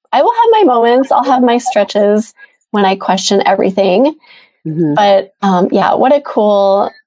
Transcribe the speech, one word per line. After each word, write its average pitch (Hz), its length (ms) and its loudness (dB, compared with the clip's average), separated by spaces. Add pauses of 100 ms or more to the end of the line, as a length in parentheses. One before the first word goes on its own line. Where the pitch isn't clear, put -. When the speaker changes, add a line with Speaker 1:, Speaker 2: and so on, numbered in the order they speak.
(140)
Speaker 1:
I 254 80 2
will 440 120 2
have 466 180 2
my 427 140 2
moments. 247 460 2
I'll 247 120 0
have 254 180 0
my 247 160 2
stretches 208 760 -2 (380)
when 202 140 0
I 190 120 0
question 190 500 -2
everything. 196 640 0 (540)
Speaker 2:
Mm-hmm. 156 260 -2
Speaker 1:
But, 202 480 0
um, 190 300 0
yeah, - 240 0
what 262 180 0
a 285 80 0
cool 202 720 0 (140)